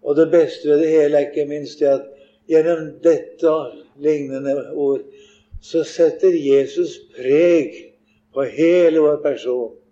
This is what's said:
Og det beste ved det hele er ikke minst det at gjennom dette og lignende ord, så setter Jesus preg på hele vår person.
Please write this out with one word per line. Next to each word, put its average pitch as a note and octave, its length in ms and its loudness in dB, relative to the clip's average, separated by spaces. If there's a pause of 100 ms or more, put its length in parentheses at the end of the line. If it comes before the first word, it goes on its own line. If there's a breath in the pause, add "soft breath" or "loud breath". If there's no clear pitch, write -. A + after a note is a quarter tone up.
Og C#3+ 160 -2
det D#3+ 140 4
beste D#3+ 380 0
ved D3 120 2
det D#3+ 120 0
hele D3 260 2
er C#3+ 80 -2
ikke C#3+ 220 -6
minst D3 320 -8
det C#3+ 100 2
at C3+ 140 -2 (420 soft breath)
gjennom D#3+ 380 0 (180)
dette D#3+ 460 0
og D#3 260 -4 (260)
lignende C#3 540 -2 (220)
ord, C#3 260 -2 (560 soft breath)
så - 240 -4
setter E3+ 540 0
Jesus C#3 580 0 (220)
preg D3 580 2 (560)
på C3+ 220 -4
hele E3 500 4
vår D3 220 2
person. B2 500 -4 (160)